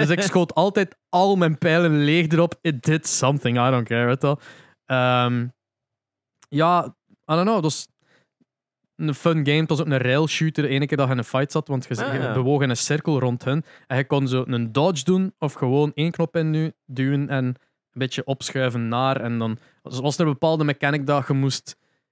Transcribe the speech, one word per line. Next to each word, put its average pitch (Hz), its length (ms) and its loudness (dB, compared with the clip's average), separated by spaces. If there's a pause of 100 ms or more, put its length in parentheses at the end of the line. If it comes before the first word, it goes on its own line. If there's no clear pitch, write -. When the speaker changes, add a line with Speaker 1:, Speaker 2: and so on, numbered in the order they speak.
Speaker 1:
Dus 180 80 2
ik 175 120 2
schoot 185 340 0
altijd 196 420 0 (120)
al 196 280 4
mijn 160 220 2
pijlen 160 460 4
leeg 156 240 2
erop. 165 320 2
It 147 220 -2
did 160 240 0
something, 123 600 0
I 131 40 2
don't 120 180 0
care, 120 180 2
weet 127 160 0
je 151 40 2
wel. 143 120 2 (480)
Ehm, 123 600 2 (1040)
ja, 160 360 2 (460)
I 156 40 0
don't 170 80 2
know, 214 120 2
dat 190 80 0
was - 260 -4 (1080)
een 156 180 -2
fun 160 320 0
game. 147 140 2
Het 160 80 0
was 151 120 0
ook 165 60 -4
een 143 120 2
rail 127 300 2
shooter, 156 360 -2
ene 139 220 0
keer 147 100 -2
dat 139 100 2
je 131 60 0
in 123 60 0
een 117 60 -4
fight 139 280 -2
zat, 156 160 -4
want 131 200 -4
je, 117 160 -4
Speaker 2:
Ah, - 80 -4
Speaker 1:
je 135 60 -2
Speaker 2:
ja. 131 140 -4
Speaker 1:
bewoog 131 300 0
in 135 80 0
een 120 60 -2
cirkel 147 440 -2
rond 120 240 -2
hun. 143 200 -2 (220)
En 123 100 -4
je 135 80 0
kon 139 240 0
zo 127 180 -2
een 117 260 -4
dodge 143 320 2
doen, 190 340 0
of 147 140 -4
gewoon 143 420 0
één 160 160 -2
knop 165 260 -4
in 160 140 0
nu 156 220 -2 (140)
duwen 139 420 -2
en 135 160 -2
een 123 120 -4 (360)
beetje 131 320 -6
opschuiven 123 640 -4
naar. 127 320 0
En 117 180 -4
dan 113 200 -4 (240)
was, - 180 -8
was 139 180 -2
er 175 80 2
een 151 60 2
bepaalde 160 320 0
mechanic 143 420 -2
dat 143 200 0
je - 60 0
moest, 135 440 -2 (360)